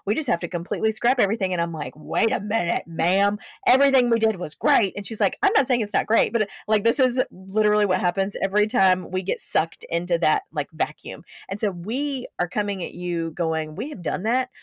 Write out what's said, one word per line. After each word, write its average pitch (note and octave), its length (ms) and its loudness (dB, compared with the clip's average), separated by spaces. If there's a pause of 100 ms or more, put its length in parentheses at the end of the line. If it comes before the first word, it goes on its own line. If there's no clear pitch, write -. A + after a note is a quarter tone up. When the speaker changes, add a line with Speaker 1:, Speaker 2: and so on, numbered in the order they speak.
Speaker 1:
"We G#3 80 0
just C#4+ 140 -4
have F3 120 0
to E3+ 80 -4
completely F#3+ 440 -2
scrap B3 280 0
everything." G3 320 0
And E3+ 100 0
I'm E3+ 100 -2
like, D3+ 240 -6
"Wait D#3+ 360 0
a A#3+ 80 -2
minute, G3 460 -2
ma'am. F#3 520 0 (280)
Everything B3+ 440 4
we A#3 80 4
did G#3+ 180 2
was E3 180 -6
great." B3 420 2
And G3+ 100 -6
she's G#3+ 140 -6
like, - 220 0
"I'm G4+ 140 4
not C4+ 100 2
saying B3+ 160 2
it's G#3 120 -4
not C#3+ 120 2
great, G#3+ 260 2
but, G#3+ 160 0 (180)
like, G#3 180 2
this A3+ 160 2
is B3+ 200 2 (100)
literally G#3 560 2
what F#3 120 2
Speaker 2:
Yes. G#3+ 40 -4
Speaker 1:
happens G3 400 0
every G3+ 300 2
Speaker 2:
Yes. - 0 -
Speaker 1:
time F#3 380 2
we F#3 120 -2
get F3+ 180 -2
sucked - 500 -2
into E3+ 280 0
that, D#3 240 2 (100)
like, D3 200 -4
vacuum." C#3 500 -6 (260)
And G#3 120 -6
so G#3 100 0
we B3 560 -4 (120)
are F3 100 -2
coming G3+ 340 -4
at - 120 -6
you E3+ 380 -2
going, D#3+ 420 -2
"We B3+ 160 -6
have F#3+ 120 -10
done D3+ 220 -2
that. A#3+ 260 -2 (120)